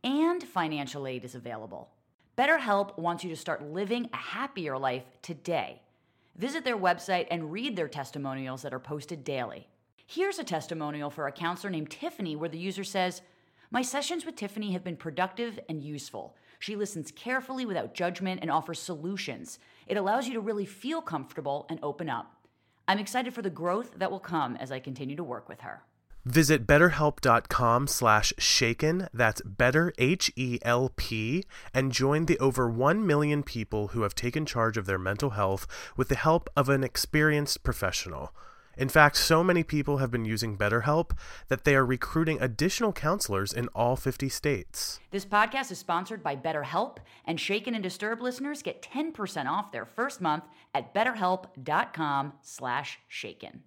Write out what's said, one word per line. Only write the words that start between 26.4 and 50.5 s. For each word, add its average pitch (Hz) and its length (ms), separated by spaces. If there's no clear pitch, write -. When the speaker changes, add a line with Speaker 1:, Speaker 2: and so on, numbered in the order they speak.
Speaker 2:
betterhelp 147 540
dot 117 300
com 123 360
slash 107 520
shaken, 156 760
that's 113 300
Better, 131 560
H 139 360
E 123 280
L 123 340
P, 113 480
and 135 180
join 139 320
the 156 140
over 131 320
one 147 360
million 147 360
people 107 460
who 104 140
have 101 120
taken 151 320
charge 113 320
of 98 80
their 95 120
mental 101 320
health 98 360
with 127 140
the 135 80
help 165 400
of 135 140
an 139 120
experienced 147 840
professional. 90 720
In 127 120
fact, 151 260
so 165 260
many 175 200
people 147 360
have 131 120
been 117 160
using 107 320
BetterHelp 117 540
that - 160
they 143 100
are 135 120
recruiting 156 560
additional 156 500
counselors 107 600
in 120 140
all 120 280
fifty 135 320
states. - 720
Speaker 1:
This 196 120
podcast 220 460
is 180 80
sponsored 185 440
by 143 140
BetterHelp, 156 600
and 165 160
Shaken 214 320
and 220 100
Disturbed 208 380
listeners 262 420
get - 200
ten 311 300
percent 180 360
off 196 240
their 113 140
first 277 340
month 160 240